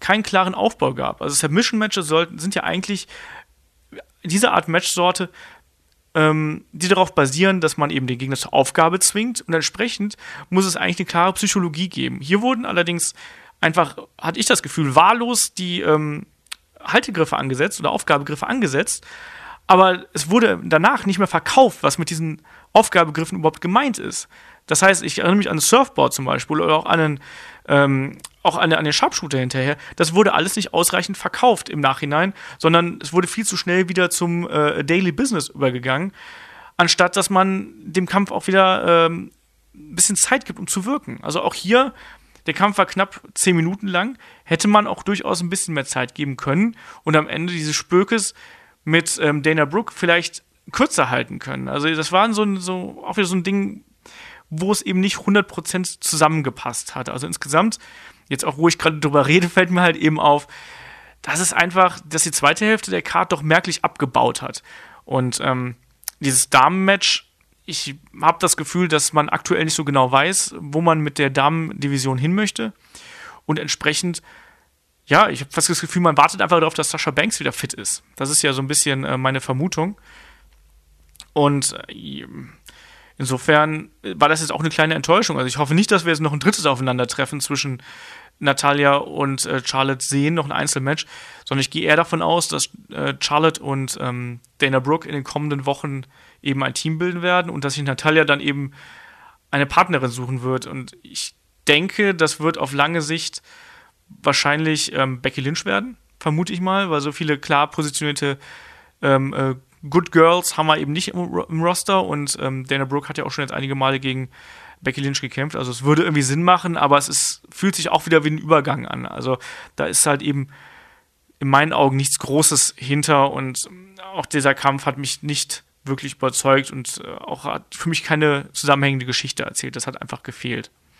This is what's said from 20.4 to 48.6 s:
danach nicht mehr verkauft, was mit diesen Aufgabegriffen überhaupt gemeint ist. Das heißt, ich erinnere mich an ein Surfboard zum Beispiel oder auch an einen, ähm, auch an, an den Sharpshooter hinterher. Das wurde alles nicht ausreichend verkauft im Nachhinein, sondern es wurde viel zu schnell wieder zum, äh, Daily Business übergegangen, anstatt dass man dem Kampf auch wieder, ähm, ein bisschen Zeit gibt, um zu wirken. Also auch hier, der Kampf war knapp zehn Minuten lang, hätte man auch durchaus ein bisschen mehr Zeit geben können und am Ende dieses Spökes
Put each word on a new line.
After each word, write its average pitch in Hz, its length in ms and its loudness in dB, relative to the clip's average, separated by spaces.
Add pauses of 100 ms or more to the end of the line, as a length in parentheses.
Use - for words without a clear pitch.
danach 175 440 4
nicht 190 120 0
mehr 196 80 4
verkauft, 214 560 4
was 143 160 0
mit 165 120 -4
diesen 156 320 -6 (300)
Aufgabegriffen 165 640 2
überhaupt 160 220 0
gemeint 233 380 0
ist. - 300 -10 (380)
Das 156 160 0
heißt, 190 200 6
ich 147 160 -6
erinnere 185 180 4
mich 208 140 0
an 160 60 -2
ein 151 40 -2
Surfboard 226 540 4
zum 135 100 -6
Beispiel 139 360 -2
oder 156 140 2
auch 160 120 0
an 160 140 2
einen, 151 200 0 (460)
ähm, 139 520 2 (240)
auch 165 140 0
an, 165 160 2
an 156 120 2
den 147 80 0
Sharpshooter 151 460 0
hinterher. 131 380 -2 (200)
Das 165 180 2
wurde 202 200 6
alles 180 220 0
nicht - 160 -4
ausreichend 180 440 0
verkauft - 520 0
im 151 120 -6
Nachhinein, 147 520 0 (260)
sondern 170 440 2
es 147 100 -10
wurde 180 160 2
viel 226 160 -6
zu 190 120 -4
schnell 180 320 0
wieder 180 220 0
zum, 175 380 -2
äh, 147 360 0
Daily 175 280 2
Business 220 360 -2
übergegangen, 131 640 -2 (640)
anstatt 180 400 2
dass 196 140 0
man 190 420 2 (120)
dem 175 220 -2
Kampf 190 260 0
auch - 140 -4
wieder, 185 600 4
ähm, 170 240 -6 (440)
ein 151 220 -18
bisschen 196 200 2
Zeit - 300 0
gibt, 170 120 -12
um 180 80 -12
zu 190 200 -4
wirken. 262 360 -6
Also 151 200 -4
auch - 120 -2
hier, 240 380 2 (540)
der 160 80 -2
Kampf 202 240 2
war - 80 4
knapp - 340 -4 (140)
zehn 180 220 2
Minuten 180 300 -2
lang, 196 320 -4 (260)
hätte 170 240 0
man 208 180 4
auch - 160 -6
durchaus 190 380 -2
ein 170 100 -4
bisschen 175 240 -4
mehr 139 100 -2
Zeit 127 300 -4
geben 139 220 -6
können 196 400 0 (260)
und 156 140 2
am 151 120 2
Ende 175 240 -6
dieses 151 220 -4
Spökes 190 600 0 (500)